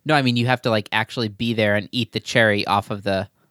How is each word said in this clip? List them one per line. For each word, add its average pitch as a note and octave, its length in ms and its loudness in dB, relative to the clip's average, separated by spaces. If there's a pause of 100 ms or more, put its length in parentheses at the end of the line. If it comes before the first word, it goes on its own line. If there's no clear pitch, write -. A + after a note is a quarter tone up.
No, D3 100 0
I C#3+ 60 2
mean, B2 160 2
you A#2+ 80 0
have B2+ 160 0
to, B2+ 80 -2
like, G#2+ 220 0
actually A2 380 -2
be A#2 240 -4
there G#2+ 220 2
and G#2 160 -4
eat A#2+ 200 -4
the A2+ 80 -4
cherry G#2+ 480 2
off G2+ 240 0
of G2+ 100 -8
the G2 260 -2 (240)